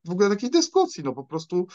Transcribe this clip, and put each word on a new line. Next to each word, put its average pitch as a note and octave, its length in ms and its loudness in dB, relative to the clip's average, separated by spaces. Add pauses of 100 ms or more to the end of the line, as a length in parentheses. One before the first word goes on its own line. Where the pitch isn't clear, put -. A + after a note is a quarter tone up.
w E3 60 -8
ogóle G3 180 2
takiej G#3 200 -2
dyskusji. E4 540 0
No, C3+ 100 -4
po C3+ 100 -12
prostu, E3 520 -4